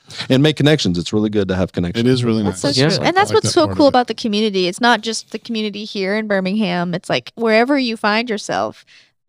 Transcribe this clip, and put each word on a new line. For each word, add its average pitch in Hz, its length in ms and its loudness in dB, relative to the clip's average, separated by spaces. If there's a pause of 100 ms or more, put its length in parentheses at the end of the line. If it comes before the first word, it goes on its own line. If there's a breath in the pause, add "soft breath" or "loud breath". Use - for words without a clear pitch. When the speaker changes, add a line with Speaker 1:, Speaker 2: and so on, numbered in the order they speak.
(300 loud breath)
Speaker 1:
and 131 140 4
make 151 140 2
connections. 135 420 2
It's 80 120 -6
really 107 200 0
good 101 180 0
to 92 60 -2
have 92 180 -2
connections. 98 340 -2
Speaker 2:
It - 20 4
is 127 140 2
really 110 200 0
Speaker 3:
That's - 200 -4
Speaker 2:
nice. 285 120 0
Speaker 3:
so - 60 2
Speaker 4:
Yeah. 147 80 4
Speaker 3:
true. - 140 -2
Speaker 2:
I - 40 0
Speaker 3:
And 349 100 0
that's 415 140 0
Speaker 2:
like - 60 2
Speaker 3:
what's - 100 0
Speaker 2:
that - 60 -2
Speaker 3:
so 320 120 4
Speaker 2:
part 294 120 -4
Speaker 3:
cool 294 100 6
Speaker 2:
of 269 40 4
it. 262 60 2
Speaker 3:
about 247 100 2
the 226 60 -6
community. 208 540 0
It's 185 120 -6
not 240 220 2
just 220 300 -8
the 226 80 -10
community 214 460 -6
here 196 300 -4
in 214 120 -4
Birmingham. 185 640 -2
It's, - 160 -6
like, - 260 -2
wherever 233 440 2
you 226 180 -2
find 220 320 0
yourself, - 560 -4 (440 soft breath)